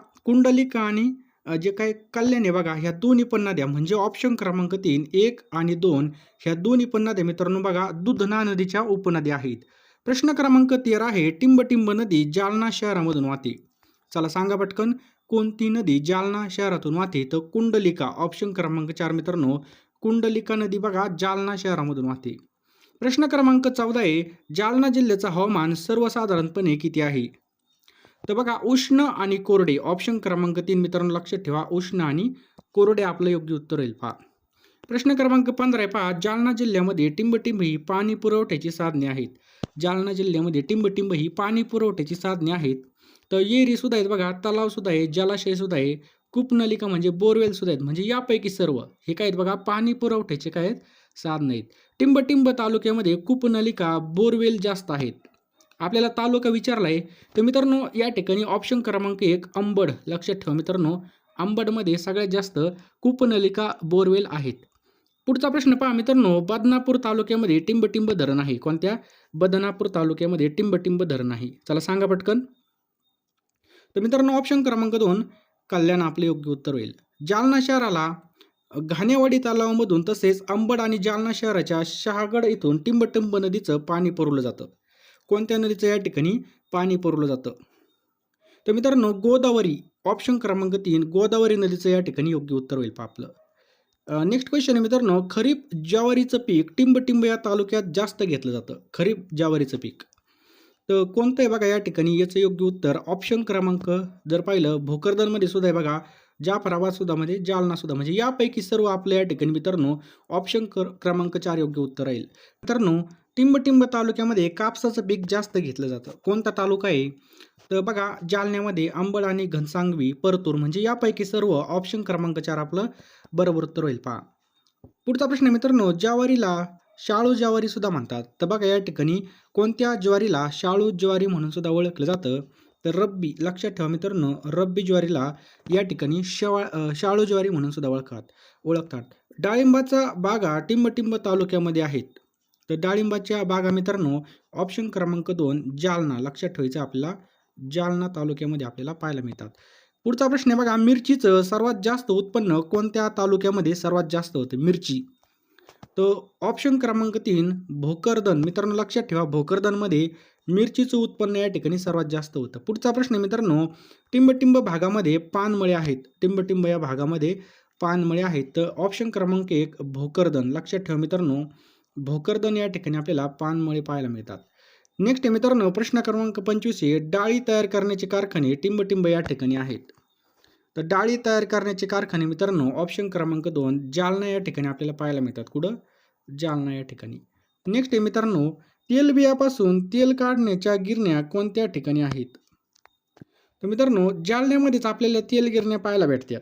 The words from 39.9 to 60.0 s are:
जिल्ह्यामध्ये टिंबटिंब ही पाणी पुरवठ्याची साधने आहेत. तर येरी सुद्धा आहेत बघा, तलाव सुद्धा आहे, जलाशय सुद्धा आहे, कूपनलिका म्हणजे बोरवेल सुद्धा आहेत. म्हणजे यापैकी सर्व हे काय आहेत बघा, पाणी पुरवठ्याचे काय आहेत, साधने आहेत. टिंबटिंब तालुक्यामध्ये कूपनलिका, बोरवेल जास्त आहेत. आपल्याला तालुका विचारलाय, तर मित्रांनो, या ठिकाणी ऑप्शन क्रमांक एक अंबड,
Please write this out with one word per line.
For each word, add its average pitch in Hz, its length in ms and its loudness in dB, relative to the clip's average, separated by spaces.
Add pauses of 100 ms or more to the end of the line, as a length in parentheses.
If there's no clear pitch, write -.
जिल्ह्यामध्ये 170 480 0
टिंबटिंब 196 520 0
ही 156 140 0
पाणी 208 360 0
पुरवठ्याची 190 520 -2
साधने 180 360 -2
आहेत. 143 260 0 (540)
तर 190 80 2
येरी 240 380 4
सुद्धा 233 200 -2
आहेत 196 120 0
बघा, 185 220 0
तलाव 214 380 -2
सुद्धा 196 220 -4
आहे, 160 160 2
जलाशय 190 480 0
सुद्धा 180 220 -2
आहे, 143 440 -4 (100)
कूपनलिका 226 560 0
म्हणजे 175 220 0
बोरवेल 214 420 4
सुद्धा 185 200 -4
आहेत. 139 120 -2
म्हणजे 160 240 -4
यापैकी 233 420 -2
सर्व 160 280 -2
हे - 360 -8
काय 208 140 -2
आहेत 180 100 -2
बघा, 185 160 0
पाणी 214 400 -2
पुरवठ्याचे 220 560 -4
काय 170 160 -4
आहेत, 226 100 -2 (400)
साधने 156 380 -4
आहेत. 113 100 -6 (360)
टिंबटिंब 269 500 4
तालुक्यामध्ये 220 640 0
कूपनलिका, 220 800 0
बोरवेल 220 640 2
जास्त 190 300 -4
आहेत. 139 220 -4 (680)
आपल्याला 226 280 2
तालुका 240 420 0
विचारलाय, 220 500 0 (380)
तर 220 40 4
मित्रांनो, 269 440 4 (100)
या 233 140 0
ठिकाणी 196 340 0
ऑप्शन 208 380 0
क्रमांक 202 420 -2
एक 175 220 2 (100)
अंबड, 196 360 0 (160)